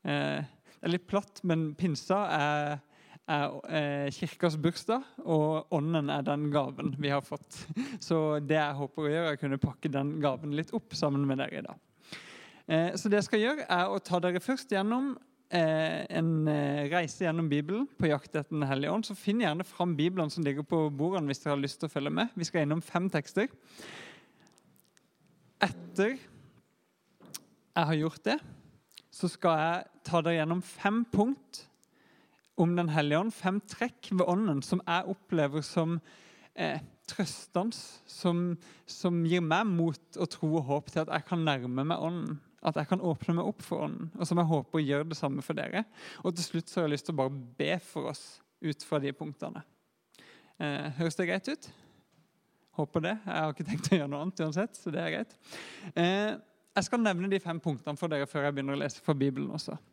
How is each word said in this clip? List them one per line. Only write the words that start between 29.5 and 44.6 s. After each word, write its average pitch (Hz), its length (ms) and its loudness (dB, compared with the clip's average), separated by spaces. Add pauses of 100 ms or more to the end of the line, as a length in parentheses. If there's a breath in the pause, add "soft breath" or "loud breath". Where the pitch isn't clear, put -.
jeg 170 240 0 (200)
ta 165 160 4
dere 165 200 2
gjennom 170 240 0
fem 220 380 -2 (100)
punkt - 540 0 (920 soft breath)
om 175 180 4
Den 175 160 0
hellige 147 240 4
ånd, 214 160 0
fem 190 320 -2
trekk - 460 -6
ved 185 180 4
ånden 180 320 2
som 180 240 -2
jeg 175 240 0
opplever 151 560 0
som, 165 300 0 (580 loud breath)
eh, 151 300 -4 (260)
trøstende, - 640 -4 (320)
som, 175 520 0 (280 loud breath)
som 175 400 0
gir 175 160 4
meg 170 240 4
mot 165 560 0
og 175 80 0
tro - 300 -2
og 127 80 -4
håp 143 260 -2
til 160 80 2
at 160 140 -2
jeg 156 160 -2
kan 170 140 2
nærme 127 360 0
meg 160 160 0
ånden, 160 400 -4 (240)
at 160 160 0
jeg 156 140 -2
kan 175 100 2
åpne 170 380 0
meg 180 100 0
opp - 160 -8
for 151 220 -2
ånden, 160 320 -8
og 170 100 -2
som 170 80 2
jeg 170 140 4
håper 156 280 0